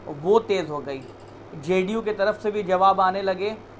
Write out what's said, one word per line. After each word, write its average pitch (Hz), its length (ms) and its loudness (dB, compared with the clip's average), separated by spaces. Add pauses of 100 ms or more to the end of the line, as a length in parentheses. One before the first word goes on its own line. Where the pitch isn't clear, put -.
वो 156 320 2
तेज़ 190 280 0
हो 147 120 -6
गई। 135 220 -8 (640)
जेडीयू 190 360 0
के 208 120 -2
तरफ 208 300 0
से 214 80 0
भी 208 120 -4
जवाब 190 380 4
आने 190 200 2
लगे, 196 360 -2 (220)